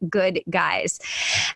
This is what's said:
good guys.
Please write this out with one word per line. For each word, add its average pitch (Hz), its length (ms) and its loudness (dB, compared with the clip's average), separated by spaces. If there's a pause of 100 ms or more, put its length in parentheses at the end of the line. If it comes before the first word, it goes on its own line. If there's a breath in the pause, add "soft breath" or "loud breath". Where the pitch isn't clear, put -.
(100)
good 185 400 2
guys. 165 480 0 (580 loud breath)